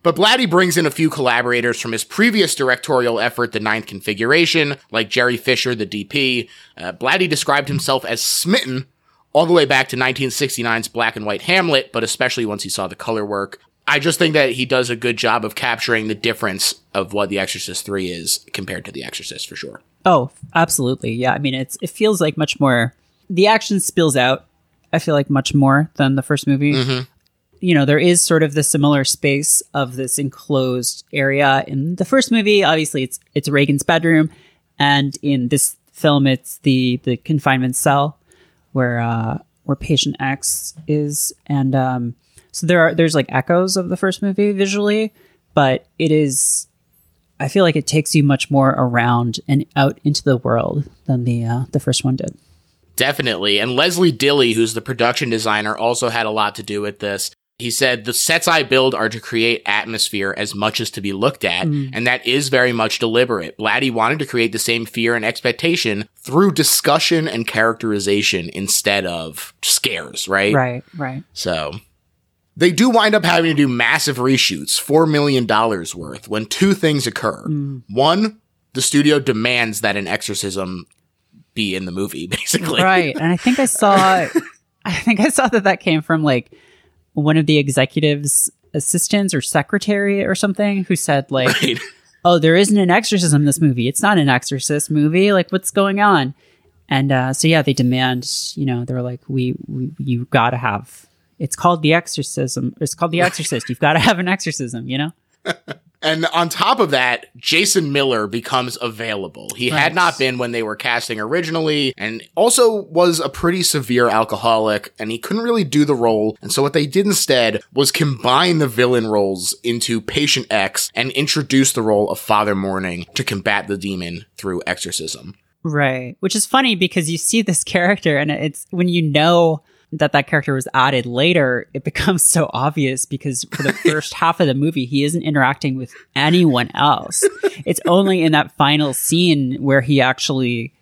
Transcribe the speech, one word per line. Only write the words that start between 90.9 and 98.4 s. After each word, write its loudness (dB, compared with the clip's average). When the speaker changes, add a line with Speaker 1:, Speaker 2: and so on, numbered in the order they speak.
Speaker 2:
said, -2
like, 2
Speaker 1:
Right. 0
Speaker 2:
"Oh, 6
there 6
isn't 4
an 4
exorcism 4
in 2
this 2
movie. 2
It's -2
not 4
an 4
exorcist -2
movie. 4
Like, 0
what's -4
going 0
on?" 4
And, 2
uh, 0
so, 0
yeah, 6
they 0
demand, 0